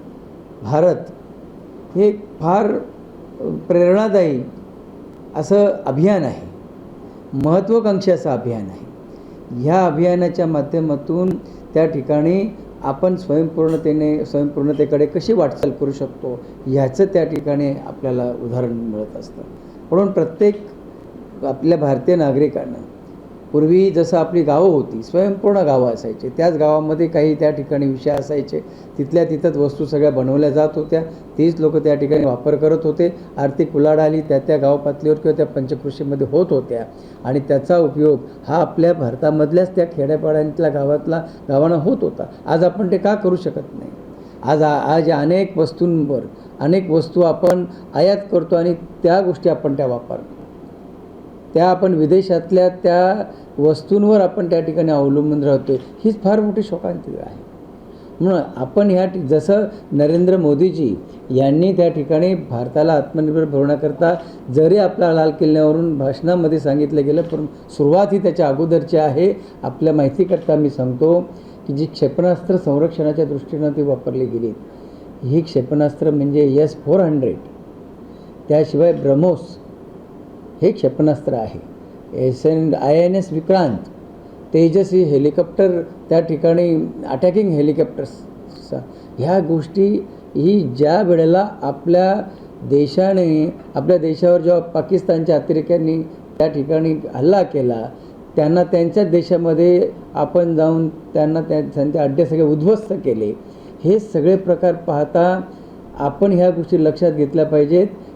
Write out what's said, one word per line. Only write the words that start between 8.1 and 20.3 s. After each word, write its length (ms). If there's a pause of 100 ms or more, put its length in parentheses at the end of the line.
असं 200
अभियान 300
आहे. 320 (680)
ह्या 240
अभियानाच्या 600
माध्यमातून 920 (380)
त्या 120
ठिकाणी 720 (260)
आपण 340
स्वयंपूर्णतेने, 1080
स्वयंपूर्णतेकडे 840
कशी 260
वाटचाल 380
करू 220
शकतो, 480 (260)
ह्याचं 380
त्या 200
ठिकाणी 460 (160)
आपल्याला 460 (100)
उदाहरण 300
मिळत 440
असतं. 260 (480)
म्हणून 220
प्रत्येक 540 (800)